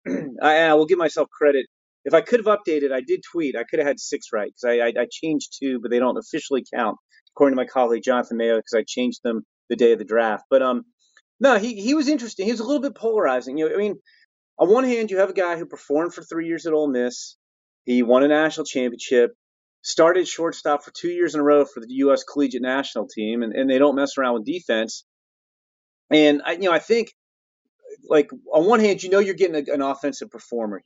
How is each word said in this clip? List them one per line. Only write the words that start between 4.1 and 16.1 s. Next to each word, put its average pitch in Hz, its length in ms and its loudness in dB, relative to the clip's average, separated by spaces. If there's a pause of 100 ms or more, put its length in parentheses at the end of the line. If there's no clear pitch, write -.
right 101 220 -4
'cause - 160 -4
I, 120 100 2
I, 117 220 0
I 117 100 -2
changed - 500 -6
two, 131 200 -4
but 113 100 -6
they 120 60 2
don't 120 220 0
officially 135 520 -6
count, 110 260 -4 (380)
according 139 220 2
to 127 60 0
my - 20 -6
colleague 120 400 0
Jonathan 120 320 -2
Mayo, 113 200 2
'cause 113 200 -2
I 107 100 0
changed 123 360 -6
them 113 180 -4 (280)
the 120 60 -2
day 117 180 6
of 107 40 0
the 104 80 -6
draft. 110 420 0
But, 135 140 4
um, 123 220 -2 (560)
no, 247 180 4
he, 208 240 -6
he 254 140 0
was 294 120 0
interesting. 226 380 -4
He 226 60 0
was 220 80 -4
a 226 40 -6
little 277 160 -2
bit 269 140 -6
polarizing. 139 640 -2
You 156 120 0
know, 156 40 -6
I 185 60 -2
mean, 202 160 -2 (640)
on 170 100 4
one 247 140 4
hand, 233 260 -2
you 190 80 -4
have 190 140 2
a - 20 -10
guy 175 240 -2
who 165 80 -8
performed 147 480 -4